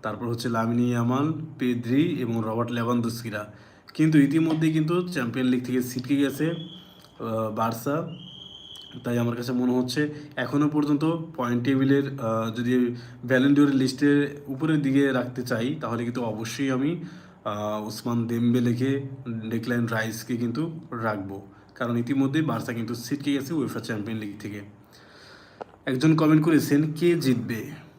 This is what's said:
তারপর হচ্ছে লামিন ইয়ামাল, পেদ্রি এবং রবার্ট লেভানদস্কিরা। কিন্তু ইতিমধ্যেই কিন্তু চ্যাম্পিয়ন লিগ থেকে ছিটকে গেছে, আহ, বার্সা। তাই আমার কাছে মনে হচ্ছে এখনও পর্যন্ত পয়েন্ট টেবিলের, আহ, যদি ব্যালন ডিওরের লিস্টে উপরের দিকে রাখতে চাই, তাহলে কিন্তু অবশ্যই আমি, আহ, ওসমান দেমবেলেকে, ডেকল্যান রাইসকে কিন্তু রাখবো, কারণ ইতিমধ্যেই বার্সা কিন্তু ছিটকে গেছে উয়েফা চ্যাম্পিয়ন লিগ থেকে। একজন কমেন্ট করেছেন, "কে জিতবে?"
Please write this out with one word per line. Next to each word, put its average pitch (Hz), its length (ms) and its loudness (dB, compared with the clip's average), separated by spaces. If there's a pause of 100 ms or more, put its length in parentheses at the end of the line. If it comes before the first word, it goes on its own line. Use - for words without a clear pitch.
তারপর 110 260 -6
হচ্ছে 117 200 -4
লামিন 117 320 2
ইয়ামাল, 123 520 2 (260)
পেদ্রি 131 600 0
এবং 113 260 -2
রবার্ট 117 240 -2
লেভানদস্কিরা। 113 840 -2 (420)
কিন্তু 156 240 6
ইতিমধ্যেই 160 540 4
কিন্তু 170 360 0
চ্যাম্পিয়ন 127 380 -2
লিগ 123 180 2
থেকে 123 180 0
ছিটকে 127 340 -2
গেছে, 143 340 0
আহ, 113 1040 -6
বার্সা। 117 540 -2 (960)
তাই 120 140 0
আমার 120 180 0
কাছে 120 160 -6
মনে 127 200 2
হচ্ছে 147 420 0 (220)
এখনও 143 320 2
পর্যন্ত 147 360 2 (320)
পয়েন্ট 120 280 0
টেবিলের, 135 560 2
আহ, 113 340 -2
যদি 120 420 2 (280)
ব্যালন 131 300 6
ডিওরের 143 200 6
লিস্টে 143 720 2
উপরের 151 360 0
দিকে 139 300 4
রাখতে 123 300 -2
চাই, 120 380 -2
তাহলে 120 240 -2
কিন্তু 123 180 -4
অবশ্যই 113 480 -4
আমি, 139 340 0 (400)
আহ, 107 420 -4
ওসমান 117 400 -2
দেমবেলেকে, 120 800 2 (420)
ডেকল্যান 117 380 -2
রাইসকে 110 500 -4
কিন্তু 147 440 -4 (100)
রাখবো, 101 560 -6 (280)
কারণ 120 220 -2
ইতিমধ্যেই 135 460 2
বার্সা 120 300 -2
কিন্তু 117 220 -4
ছিটকে 139 380 -4
গেছে 139 220 -2
উয়েফা 120 260 -2
চ্যাম্পিয়ন 110 380 -6
লিগ 101 220 -10
থেকে। 101 200 -10 (1300)
একজন 139 300 2
কমেন্ট 156 280 6
করেছেন, 151 480 4
"কে 170 240 2
জিতবে?" 113 540 -2 (280)